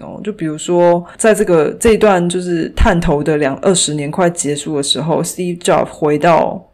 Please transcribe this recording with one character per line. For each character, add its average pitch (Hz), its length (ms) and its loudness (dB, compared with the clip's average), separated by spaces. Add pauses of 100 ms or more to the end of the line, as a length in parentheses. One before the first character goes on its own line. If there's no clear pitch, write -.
哦。 - 200 -16
就 208 120 -6
比 165 120 -8
如 156 120 -6
说， 175 460 2 (120)
在 220 180 2
这 202 120 2
个， 165 240 4 (100)
这 - 140 4
一 208 40 2
段 180 300 2
就 180 140 -2
是 170 340 -4
探 185 240 4
头 151 240 0
的 156 140 0
两-， 139 240 -2
二 196 120 2
十 156 200 -2
年 147 180 -6
快 175 180 0
结 147 240 -4
束 147 220 -6
的 143 80 -2
时 - 160 -2
候， 156 240 -2
Steve 175 360 -6
Jobs - 260 0
回 151 320 -2
到 - 560 0